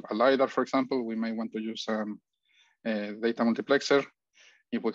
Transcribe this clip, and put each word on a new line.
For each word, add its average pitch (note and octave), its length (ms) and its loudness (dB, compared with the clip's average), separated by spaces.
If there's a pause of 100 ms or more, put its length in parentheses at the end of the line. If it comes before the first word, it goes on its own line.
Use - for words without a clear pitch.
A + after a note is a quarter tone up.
(100)
a A2 40 -2
lidar, B2+ 340 4
for C3 140 0
example. C3 420 0
We A2+ 100 -6
may A2+ 180 -4
want A2+ 200 -6
to A2 80 -4
use, A2 280 -8
um, G#2+ 300 -4 (680)
a G#2 340 -4
data A#2 220 0
multiplexer. C#3 600 4 (680)
If A2+ 120 -4
we A2+ 120 0